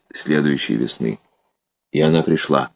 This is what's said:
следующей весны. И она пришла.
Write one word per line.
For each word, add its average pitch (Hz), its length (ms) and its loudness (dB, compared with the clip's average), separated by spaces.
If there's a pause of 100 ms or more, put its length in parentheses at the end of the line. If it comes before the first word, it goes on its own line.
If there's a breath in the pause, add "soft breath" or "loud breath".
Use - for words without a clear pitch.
(120)
следующей 73 640 0
весны. 57 440 -4 (720)
И 73 80 0
она 80 220 4
пришла. 76 540 0